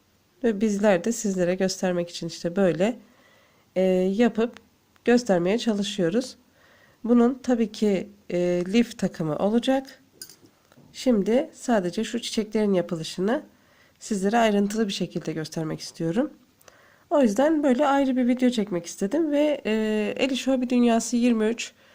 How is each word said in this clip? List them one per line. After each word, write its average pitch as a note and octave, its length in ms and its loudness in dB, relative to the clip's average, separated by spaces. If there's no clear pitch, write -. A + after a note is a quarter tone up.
ve A3 180 0
bizler G3+ 420 2
de A3+ 80 0
sizlere F#3 440 -2
göstermek F#3 540 -2
için - 180 -10
işte E3+ 280 -8
böyle, F#3+ 440 0
e, F#3 60 2
yapıp A#3 400 0
göstermeye G#3+ 520 2
çalışıyoruz. G#3 800 -2
Bunun A#3+ 400 4
tabii A#3 280 0
ki, G3+ 380 0
e, F3 360 0
lif A#3 300 0
takımı D#3+ 380 -2
olacak. A#3+ 640 0
Şimdi A#3 600 0
sadece G#3 500 -2
şu A#3 180 -6
çiçeklerin G#3+ 520 -2
yapılışını F3+ 720 -2
sizlere G3+ 380 -2
ayrıntılı G#3 500 2
bir F#3+ 60 -6
şekilde E3+ 400 -6
göstermek D#3 460 -6
istiyorum. E3+ 540 -4
O D4+ 120 4
yüzden C#4 420 2
böyle C#4 240 4
ayrı C4+ 280 2
bir B3+ 120 2
video B3 220 2
çekmek F#3+ 360 -2
istedim C#4+ 460 -2
ve, D4 340 0
e, G#3+ 80 0
Eliş C4 300 -2
Hobi B3+ 220 0
Dünyası A#3+ 460 2
yirmi A#3 300 2
üç - 280 -4